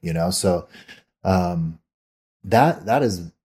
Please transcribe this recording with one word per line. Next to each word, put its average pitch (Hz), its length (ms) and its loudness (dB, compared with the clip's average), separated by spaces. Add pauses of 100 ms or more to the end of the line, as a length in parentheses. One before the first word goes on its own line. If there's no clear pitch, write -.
you 85 100 -6
know? 82 180 0
So, 92 380 0 (560)
um, 87 540 0 (680)
that, 113 420 2
that 123 180 2
is 87 260 -4 (140)